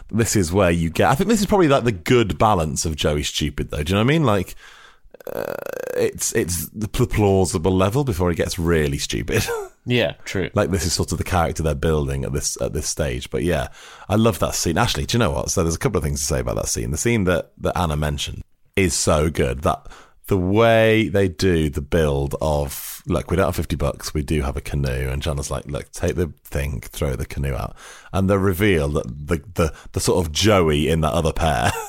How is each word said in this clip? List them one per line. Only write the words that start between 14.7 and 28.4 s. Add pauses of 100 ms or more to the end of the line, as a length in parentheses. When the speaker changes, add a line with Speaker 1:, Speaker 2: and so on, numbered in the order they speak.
Speaker 1:
Actually,
do
you
know
what?
So
there's
a
couple
of
things
to
say
about
that
scene.
The
scene
that,
that
Anna
mentioned (340)
is
so
good.
That (420)
the
way
they
do
the
build
of,
"Look,
we
don't
have
fifty
bucks,
we
do
have
a
canoe."
And
Chandler's
like,
"Look,
take
the (140)
thing,
throw
the
canoe
out." (380)
And
the
reveal